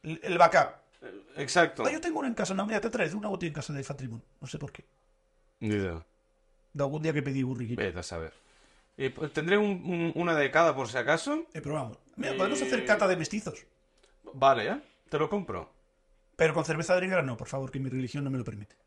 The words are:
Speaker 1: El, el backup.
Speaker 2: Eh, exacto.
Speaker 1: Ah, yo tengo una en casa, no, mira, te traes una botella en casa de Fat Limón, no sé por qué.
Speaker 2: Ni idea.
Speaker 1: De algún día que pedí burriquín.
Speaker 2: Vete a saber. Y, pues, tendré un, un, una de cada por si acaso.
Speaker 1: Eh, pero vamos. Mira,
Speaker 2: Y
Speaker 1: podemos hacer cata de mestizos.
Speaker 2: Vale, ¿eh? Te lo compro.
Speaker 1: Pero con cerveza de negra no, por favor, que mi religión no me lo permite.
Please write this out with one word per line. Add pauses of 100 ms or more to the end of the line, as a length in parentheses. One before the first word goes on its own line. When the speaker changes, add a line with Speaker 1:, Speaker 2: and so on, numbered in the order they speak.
Speaker 1:
El,
el
backup. (260)
Speaker 2:
Eh, (140)
exacto.
Speaker 1:
Ah,
yo
tengo
una
en
casa,
no,
mira,
te
traes
una
botella
en
casa
de
Fat
Limón, (160)
no
sé
por
qué. (760)
Speaker 2:
Ni
idea. (680)
Speaker 1:
De
algún
día
que
pedí
burriquín.
Speaker 2:
Vete
a
saber. (640)
Y,
pues,
tendré
un, (200)
un,
una
de
cada
por
si
acaso.
Speaker 1:
Eh,
pero
vamos. (180)
Mira,
Speaker 2:
Y
Speaker 1:
podemos
hacer
cata
de
mestizos. (680)
Speaker 2:
Vale,
¿eh? (320)
Te
lo
compro. (640)
Speaker 1:
Pero
con
cerveza
de
negra
no,
por
favor,
que
mi
religión
no
me
lo
permite. (100)